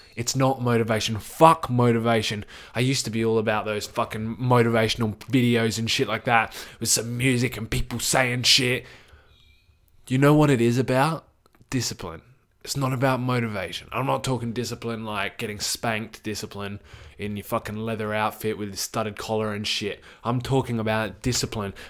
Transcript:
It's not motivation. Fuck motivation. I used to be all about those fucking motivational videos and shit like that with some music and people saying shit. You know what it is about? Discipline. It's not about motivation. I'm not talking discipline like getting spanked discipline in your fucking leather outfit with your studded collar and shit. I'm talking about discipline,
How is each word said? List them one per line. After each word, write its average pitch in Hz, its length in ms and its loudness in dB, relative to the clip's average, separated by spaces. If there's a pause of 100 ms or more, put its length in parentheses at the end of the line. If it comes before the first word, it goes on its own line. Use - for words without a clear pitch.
(160)
It's 117 200 -4
not 131 280 0
motivation. 113 560 0
Fuck - 500 4
motivation. 117 720 2 (300)
I 110 60 -4
used 131 260 0
to 113 60 -4
be 113 120 -2
all 113 140 2
about 107 280 0
those 104 200 -4
fucking 110 520 -6
motivational 117 800 4
videos 117 600 2
and 113 140 -2
shit 127 160 0
like 107 180 -4
that 113 300 2 (240)
with 113 100 -2
some 120 280 0
music 123 380 2
and 113 140 -8
people 123 300 -2
saying 123 440 0
shit. 123 420 2 (1200)
You 131 120 0
know 147 160 8
what 151 160 6
it 117 100 4
is 120 160 4
about? 127 480 0 (440)
Discipline. 95 520 -6 (420)
It's - 140 -8
not 135 160 -2
about 131 260 2
motivation. 113 720 -4
I'm 127 160 -2
not 135 160 -2
talking 117 280 -4
discipline 117 540 -6
like 101 320 -4
getting 104 220 -8
spanked 110 640 -4
discipline 101 560 -8 (380)
in 104 200 -6
your 98 60 -8
fucking 107 340 -6
leather 110 360 -4
outfit 107 440 -2
with 101 120 -6
your 98 80 -10
studded 107 400 -4
collar 110 360 -2
and 104 140 -6
shit. - 340 -4 (220)
I'm 120 180 0
talking 120 380 0
about 110 420 -2
discipline, 110 520 -2 (160)